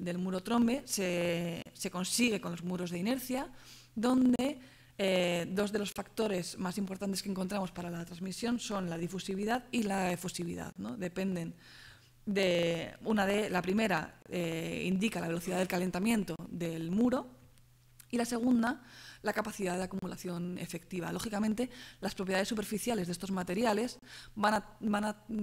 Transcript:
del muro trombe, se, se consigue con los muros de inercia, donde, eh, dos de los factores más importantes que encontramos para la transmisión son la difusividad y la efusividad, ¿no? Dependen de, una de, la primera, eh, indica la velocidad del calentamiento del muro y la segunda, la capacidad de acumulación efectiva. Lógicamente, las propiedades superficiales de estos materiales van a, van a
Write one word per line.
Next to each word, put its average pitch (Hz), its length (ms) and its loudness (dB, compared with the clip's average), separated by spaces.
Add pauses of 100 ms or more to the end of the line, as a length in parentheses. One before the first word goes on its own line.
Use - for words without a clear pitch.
del 175 140 -2
muro 185 220 -2
trombe, 240 440 4
se, 175 800 0 (100)
se - 180 -6
consigue 196 480 4
con 175 140 -4
los 165 100 -6
muros 180 280 -2
de 180 60 -2
inercia, 254 540 -2 (420)
donde, 254 680 4 (380)
eh, 180 540 4
dos 202 200 0
de 214 80 0
los 202 120 -2
factores 202 680 -2
más 185 200 -2
importantes 190 460 -2
que 196 60 -4
encontramos 185 420 -2
para 175 180 -6
la 170 140 -6
transmisión 185 560 -2
son 190 300 -2
la 165 80 -2
difusividad 190 760 -2
y 233 120 2
la 190 280 2
efusividad, 175 680 -4
¿no? 220 200 -6
Dependen 180 580 -2 (680)
de, 175 800 2
una 214 200 4
de, 202 240 2
la 180 120 2
primera, 190 680 2
eh, 165 580 -2
indica 180 360 2
la 170 60 -2
velocidad 180 320 -2
del 185 80 2
calentamiento 185 680 0 (140)
del 165 420 -4
muro 247 460 2 (720)
y 240 60 0
la 240 80 2
segunda, 240 560 4 (400)
la 208 120 0
capacidad 208 440 0
de 190 60 0
acumulación 180 760 -4
efectiva. 170 560 -6
Lógicamente, 214 560 0 (320)
las 196 140 -4
propiedades 190 320 0
superficiales 214 600 -2
de 175 60 -4
estos 196 180 -6
materiales 202 680 0 (360)
van 214 200 4
a, - 260 -4
van 208 240 2
a 214 200 -6 (180)